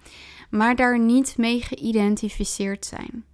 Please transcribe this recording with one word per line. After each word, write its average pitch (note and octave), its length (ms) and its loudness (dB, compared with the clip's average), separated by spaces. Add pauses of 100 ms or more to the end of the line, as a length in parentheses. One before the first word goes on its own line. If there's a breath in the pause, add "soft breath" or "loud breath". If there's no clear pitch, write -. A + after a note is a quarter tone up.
(500 loud breath)
maar A3 260 2
daar B3 240 2
niet A#3+ 380 4
mee A#3+ 240 2
geïdentificeerd G#3 1200 -2
zijn. - 480 -12